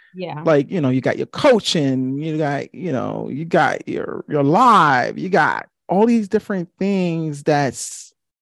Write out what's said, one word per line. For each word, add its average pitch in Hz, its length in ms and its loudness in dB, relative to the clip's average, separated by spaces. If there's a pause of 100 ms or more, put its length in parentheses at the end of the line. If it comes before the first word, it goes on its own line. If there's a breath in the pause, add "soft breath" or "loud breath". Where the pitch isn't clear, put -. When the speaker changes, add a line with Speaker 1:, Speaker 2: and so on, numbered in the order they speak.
(140)
Speaker 1:
Yeah. 160 300 -10
Speaker 2:
Like, 143 260 2
you 175 120 -4
know, 131 80 0
you 127 100 0
got 123 180 -2
your 139 100 -6
coaching, 139 880 0
you 156 200 -4
got, 143 380 -4
you 160 160 -8
know, 110 380 -6
you 143 160 -8
got 165 420 0
your, - 400 -8
your 143 160 0
live, 156 760 4
you 180 120 -6
got 147 400 0 (180)
all 202 180 4
these 233 220 2
different 196 500 -4
things 165 640 -2
that's - 720 -2 (280)